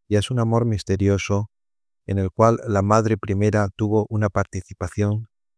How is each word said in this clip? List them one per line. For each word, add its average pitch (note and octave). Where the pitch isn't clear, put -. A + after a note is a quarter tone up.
y G#2
es G#2
un B2
amor A#2
misterioso G2
en G2
el F#2+
cual A2+
la G2+
Madre G#2+
Primera G2+
tuvo G#2
una G#2+
participación G#2